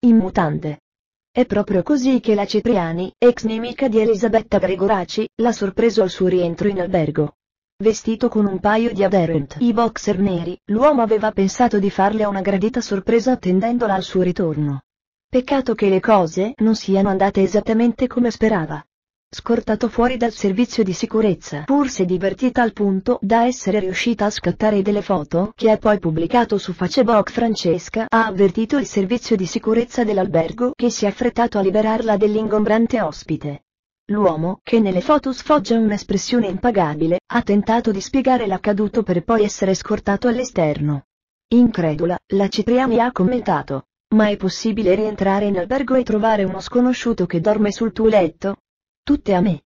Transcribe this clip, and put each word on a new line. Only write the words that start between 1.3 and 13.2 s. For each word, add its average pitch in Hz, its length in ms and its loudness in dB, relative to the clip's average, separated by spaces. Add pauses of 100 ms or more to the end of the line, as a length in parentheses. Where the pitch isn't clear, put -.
È 247 120 2
proprio 202 340 0
così 262 380 0
che 214 160 0
la 202 100 -2
Cipriani, 185 720 -2
ex 240 280 4
nemica 226 420 -4
di 220 120 2
Elisabetta 220 600 2
Gregoraci, 190 680 -2 (140)
l'ha 233 100 2
sorpreso 208 520 0
al 185 80 0
suo 185 160 0
rientro 175 400 0
in 196 120 -2
albergo. 160 540 -2 (500)
Vestito 220 460 0
con 214 160 0
un 190 140 -2
paio 220 340 0
di 196 100 0
aderent 165 560 0
i 240 140 2
boxer 214 460 -2
neri, 180 360 -2 (100)
l'uomo 254 360 4
aveva 214 300 0
pensato 208 480 0
di 196 100 0
farle 208 360 0
una 202 160 -4
gradita 202 400 -2
sorpresa 226 500 0